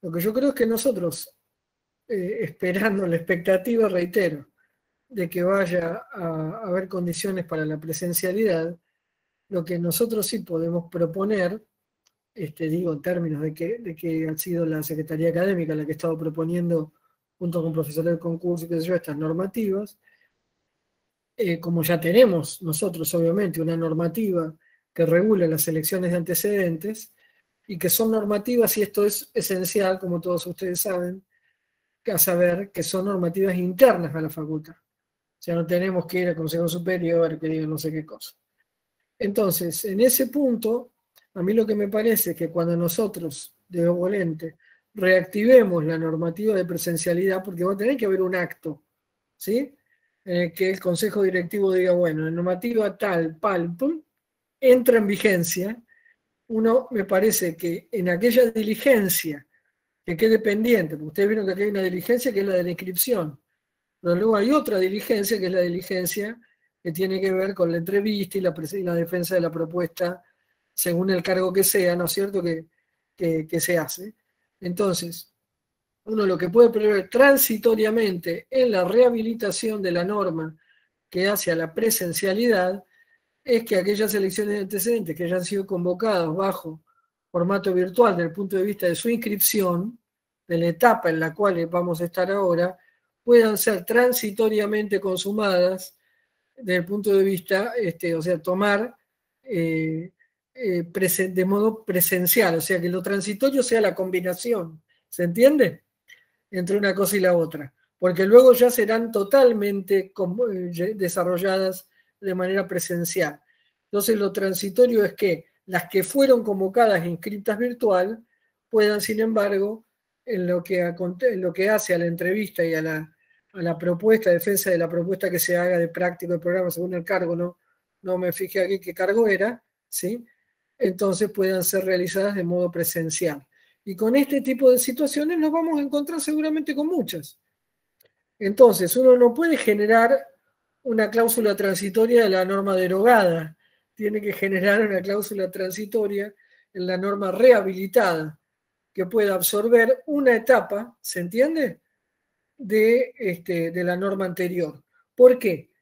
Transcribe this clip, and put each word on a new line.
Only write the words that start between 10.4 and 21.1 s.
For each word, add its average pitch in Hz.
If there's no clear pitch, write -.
proponer, 190
este, 165
digo, 170
en 147
términos 170
de 156
que, 170
de 202
que 160
ha 156
sido 170
la 156
Secretaría 160
Académica 170
la 151
que 151
ha 147
estado 165
proponiendo, 160
junto 175
con 160
profesores 160
del 165
concurso 170
y 170
qué 170
sé 165
yo, 185
estas 160
normativas, 190